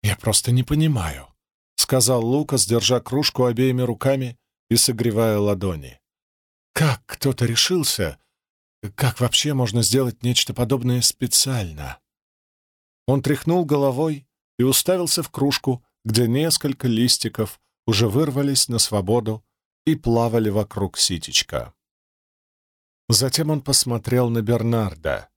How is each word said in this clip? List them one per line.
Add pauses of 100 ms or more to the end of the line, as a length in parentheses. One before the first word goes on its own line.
"Я
просто
не
понимаю", — (480)
сказал
Лукас,
держа
кружку
обеими
руками (300)
и
согревая
ладони. (720)
"Как
кто-то
решился? (760)
Как
вообще
можно
сделать
нечто
подобное
специально?" (1040)
Он
тряхнул
головой (300)
и
уставился
в
кружку, (200)
где
несколько
листиков (240)
уже
вырвались
на
свободу (400)
и
плавали
вокруг
ситечка. (1400)
Затем
он
посмотрел
на
Бернарда.